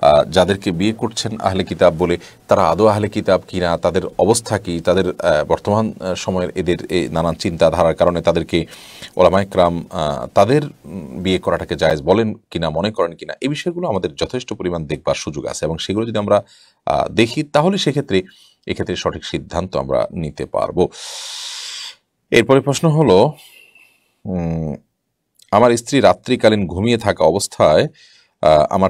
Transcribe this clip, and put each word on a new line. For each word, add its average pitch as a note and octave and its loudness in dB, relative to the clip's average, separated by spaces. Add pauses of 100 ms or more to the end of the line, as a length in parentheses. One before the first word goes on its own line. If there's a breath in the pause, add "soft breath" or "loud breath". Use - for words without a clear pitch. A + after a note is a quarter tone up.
আহ, D2 4
যাদেরকে F#2 0
বিয়ে G2 0
করছেন A2 -6
আহলে F#2+ -2
কিতাব E2+ 2
বলে, E2+ 2 (300 loud breath)
তারা F#2+ 4
আদৌ F2 2
আহলে G#2 2
কিতাব F#2+ 0
কিনা, F2 -2
তাদের F2 0 (160)
অবস্থা G#2+ 2
কী, F2 -6
তাদের, F2+ 2
আহ, D#2 0
বর্তমান, G#2 0
আহ, F2+ -6
সময়ের F#2 -4
এদের F2 -2 (120)
এই F2 -2
নানান E2 -2
চিন্তাধারার E2 0
কারণে F2 2
তাদেরকে E2 0 (500 loud breath)
ওলামায়ে F#2 4
কেরাম, F2 0
আহ, D2 -6
তাদের, B2 2 (220)
উম, D2 -12
বিয়ে F#2 0
করাটাকে F2 -4
জায়েজ D#2+ 0
বলেন G#2 2 (180)
কিনা, D#2+ -4
মনে E2 -2
করেন E2+ -2
কিনা, D#2 -16
এই C3 -4
বিষয়গুলো E3+ -6
আমাদের F2+ -4
যথেষ্ট B2+ -6
পরিমাণ F2 -6
দেখবার D2 -4
সুযোগ C#2+ -8
আছে। B1+ -6
এবং D#2+ -4
সেগুলো A2 -4
যদি A2 -6
আমরা, G2+ 2 (420 soft breath)
আহ, C#2 -2
দেখি, F2 0
তাহলে E3 0
সেক্ষেত্রে, C#3 -2 (440 soft breath)
এক্ষেত্রে F#2 -4
সঠিক E2+ -6
সিদ্ধান্ত E2+ -6
আমরা C2+ -2
নিতে D#2 -8
পারব। G#1+ 0 (1400 loud breath)
এরপরে B2+ 4
প্রশ্ন C#3 0
হলো, C#3+ 4 (920 loud breath)
উম, E2 -4 (760)
আমার A#2 4
স্ত্রী B2 0
রাত্রিকালীন G#2+ 2
ঘুমিয়ে G#2+ 0
থাকা G#2 0
অবস্থায়, E2+ 2 (540 soft breath)
আহ, D#2 6
আমার F#2+ 2